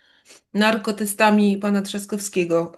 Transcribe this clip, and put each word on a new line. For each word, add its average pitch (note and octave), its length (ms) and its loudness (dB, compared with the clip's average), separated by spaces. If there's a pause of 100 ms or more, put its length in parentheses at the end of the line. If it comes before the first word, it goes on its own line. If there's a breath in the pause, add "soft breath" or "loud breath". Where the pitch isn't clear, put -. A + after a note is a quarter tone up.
(540 soft breath)
narkotestami G#3 1040 2
pana G3+ 240 0
Trzaskowskiego. F#3 960 -4